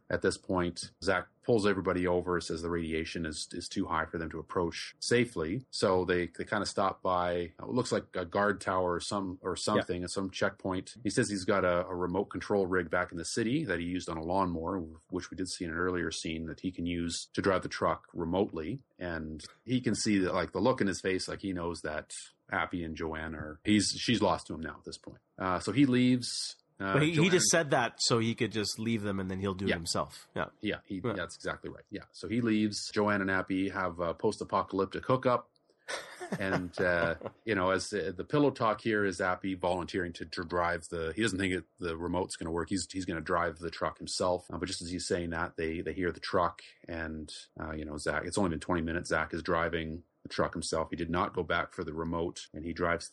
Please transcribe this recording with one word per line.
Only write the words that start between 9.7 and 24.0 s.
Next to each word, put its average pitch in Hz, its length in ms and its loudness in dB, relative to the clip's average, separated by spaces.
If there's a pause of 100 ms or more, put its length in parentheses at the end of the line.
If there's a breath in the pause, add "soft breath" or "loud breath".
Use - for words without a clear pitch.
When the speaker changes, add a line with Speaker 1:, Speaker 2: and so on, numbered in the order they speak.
Speaker 1:
something, 90 300 0
at 85 80 -6
some 98 180 -2
checkpoint. 95 640 -2 (100)
He 107 60 -2
says 107 200 4
he's 101 140 -2
got 95 220 4
a, 90 220 4
a 92 80 -6
remote 90 300 0
control 98 420 2
rig 90 240 2
back 90 200 0
in 90 60 -8
the 82 80 -6
city 123 400 0
that 87 140 0
he 87 60 -4
used 87 220 -4
on 82 100 -4
a 80 60 -4
lawnmower, 87 600 0 (260)
which 90 220 -4
we - 60 -12
did 92 120 -2
see - 160 -6
in 82 60 -4
an 80 60 -2
earlier 87 340 0
scene, 80 340 -4
that - 160 -8
he 95 100 -2
can 87 140 -4
use 85 480 -2
to - 80 -2
drive 92 220 4
the - 60 -6
truck - 440 0
remotely. 87 640 0 (200)
And 78 440 -6 (220)
he 123 160 0
can 110 140 0
see 101 240 2
that, 87 160 2
like, 87 180 0
the 92 80 0
look 127 180 4
in 107 80 2
his 92 140 -2
face, 95 260 0
like, 80 140 -6
he 95 120 -2
knows 85 280 -4
that 76 300 -6 (400)
Appy 87 320 -2
and 80 120 -6
Joanne 80 380 -4
are, 78 300 -8
he's, 104 340 4
she's 110 240 2